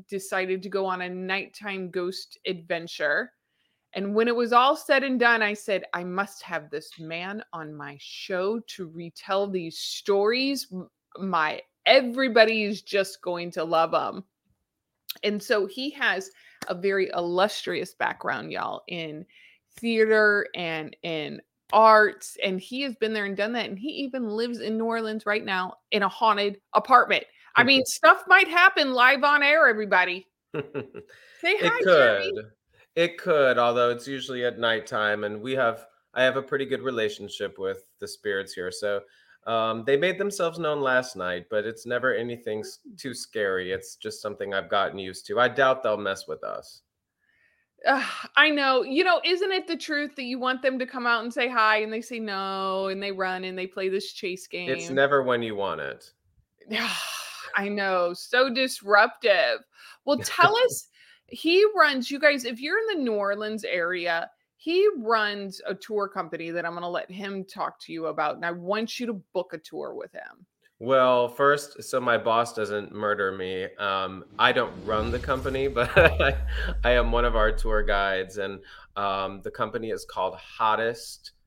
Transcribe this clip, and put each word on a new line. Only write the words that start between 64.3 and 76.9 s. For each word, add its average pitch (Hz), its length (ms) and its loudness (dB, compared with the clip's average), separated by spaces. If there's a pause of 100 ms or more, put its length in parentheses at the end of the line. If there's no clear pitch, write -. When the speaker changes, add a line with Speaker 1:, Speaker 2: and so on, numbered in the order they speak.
Speaker 1:
he 370 300 2 (100)
runs 208 680 -2
a 202 80 -4
tour 202 360 -4
company 165 420 -8
that 170 140 -4
I'm 170 80 -6
gonna 175 160 -8
let 175 200 -6
him 196 360 -10
talk 170 360 -8
to 165 120 -16
you 160 140 -6
about, 151 280 -2
and 170 100 -8
I 170 60 -2
want 196 480 -4
you 247 60 -6
to 226 80 -4 (200)
book 175 200 -4
a 160 40 -8
tour 151 360 -12
with - 180 -12
him. - 340 -18 (360)
Speaker 2:
Well, 127 460 6
first, 143 560 0
so 131 160 -2
my 120 180 4
boss 117 360 0
doesn't 104 400 -4
murder 104 400 -2
me, 92 320 -6 (140)
um, 95 440 -4 (140)
I 123 160 6
don't 110 200 0 (120)
run 110 260 0
the 120 80 -2
company, 135 480 -2
<laughs> - 20 -4
but 123 280 0
I, 160 400 6 (480)
I 120 60 4